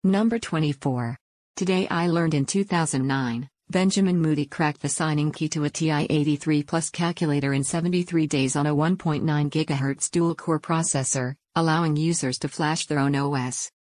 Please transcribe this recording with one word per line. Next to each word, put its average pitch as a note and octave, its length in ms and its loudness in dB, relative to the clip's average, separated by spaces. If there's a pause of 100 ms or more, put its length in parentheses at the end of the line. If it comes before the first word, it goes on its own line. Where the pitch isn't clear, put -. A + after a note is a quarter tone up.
Number A3 360 2
twenty-four. C3+ 760 -2 (400)
Today F#3 340 0
I F3 180 0
learned E3 260 2
in C#3 140 2
two G3 160 0
thousand D#3+ 420 0
nine, C3+ 420 -2 (220)
Benjamin F#3 500 2
Moody D3 280 2
cracked D3+ 340 -2
the C#3+ 80 -2
signing D3+ 420 0
key D3+ 180 -4
to D3+ 160 -2
a D3 40 0
T D#3+ 220 -2
I D3 180 0
eighty-three D3 540 2
plus D#3+ 260 -4
calculator D3+ 640 0
in C3+ 100 0
seventy-three E3+ 600 0
days C3+ 300 0
on C#3+ 100 2
a D3+ 80 2
one D#3+ 240 2
point D3+ 260 -2
nine D3 280 0
gigahertz C#3 580 -2
dual-core E3+ 500 0
processor, C#3 760 -2 (180)
allowing E3 420 2
users D3+ 440 0
to C#3 100 -4
flash D#3 380 -2
their D3+ 100 -2
own C#3 180 2
O C#3+ 200 0
S. B2+ 340 -4 (140)